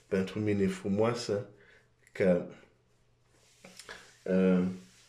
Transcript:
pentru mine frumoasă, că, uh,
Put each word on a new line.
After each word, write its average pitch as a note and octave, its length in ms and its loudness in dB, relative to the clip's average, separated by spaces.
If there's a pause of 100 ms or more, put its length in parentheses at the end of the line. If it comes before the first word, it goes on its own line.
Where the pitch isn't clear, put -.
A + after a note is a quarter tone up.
pentru F#2+ 320 -2
mine G#2 280 0
frumoasă, G#2 800 -2 (680)
că, F2+ 340 2 (1800)
uh, F#2 440 4 (420)